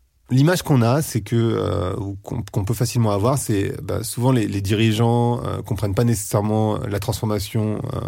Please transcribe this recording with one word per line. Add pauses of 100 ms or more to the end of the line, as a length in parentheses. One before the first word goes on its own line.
(300)
l'image
qu'on
a,
c'est
que,
euh,
ou
qu'on,
qu'on
peut
facilement
avoir,
c'est,
bah,
souvent
les,
les
dirigeants,
euh,
comprennent
pas
nécessairement
la
transformation, (140)
euh,